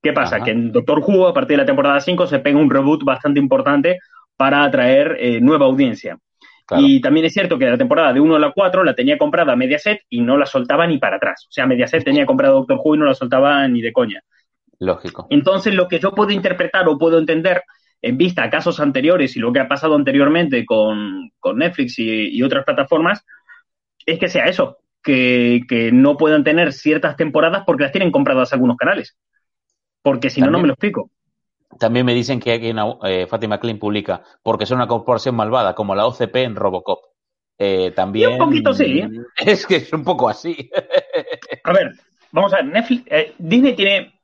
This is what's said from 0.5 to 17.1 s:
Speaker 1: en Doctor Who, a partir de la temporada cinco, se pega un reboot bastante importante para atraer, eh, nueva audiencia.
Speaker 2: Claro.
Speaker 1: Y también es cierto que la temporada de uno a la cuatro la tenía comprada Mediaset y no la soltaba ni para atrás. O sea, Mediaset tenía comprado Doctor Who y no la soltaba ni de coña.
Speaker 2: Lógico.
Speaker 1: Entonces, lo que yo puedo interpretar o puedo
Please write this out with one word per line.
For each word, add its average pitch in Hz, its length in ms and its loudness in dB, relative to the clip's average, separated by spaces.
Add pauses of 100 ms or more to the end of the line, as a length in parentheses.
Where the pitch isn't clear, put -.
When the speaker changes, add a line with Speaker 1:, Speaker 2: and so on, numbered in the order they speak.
Speaker 1:
en 117 220 -2
Doctor 123 280 0
Who, 185 280 2
a 170 40 2
partir 151 240 0
de 139 60 2
la 135 40 2
temporada 139 340 2
cinco, 170 260 -2
se 139 140 -2
pega 143 180 2
un 147 120 4
reboot 139 340 2
bastante 139 360 0
importante 139 580 2 (380)
para 143 280 2
atraer, 135 560 2
eh, 120 200 0
nueva 139 260 4
audiencia. 127 520 -2 (480)
Speaker 2:
Claro. 139 200 4
Speaker 1:
Y 139 140 6
también 156 260 2
es 165 60 -2
cierto 170 260 -2
que 131 80 2
la 120 100 2
temporada 139 360 2
de 135 80 2
uno 160 160 4
a - 20 4
la 151 140 2
cuatro 277 320 2
la 143 100 0
tenía 247 240 0
comprada 160 380 0
Mediaset 147 520 -2
y 240 120 -6
no 127 180 2
la 139 80 2
soltaba 139 400 0
ni 156 120 -2
para 98 180 -2
atrás. 95 320 -6
O - 40 -20
sea, 131 140 -2
Mediaset 123 380 0
tenía 143 200 2
comprado 135 300 4
Doctor 135 280 0
Who 156 120 2
y 151 40 0
no 151 80 2
la 131 80 2
soltaba 135 520 2
ni 120 160 0
de 113 100 -6
coña. 113 300 -2 (560)
Speaker 2:
Lógico. 90 520 -6
Speaker 1:
Entonces, 190 440 2
lo 180 140 0
que 170 100 -2
yo 190 140 -2
puedo 202 180 0
interpretar 185 580 -2
o 147 80 2
puedo 165 220 2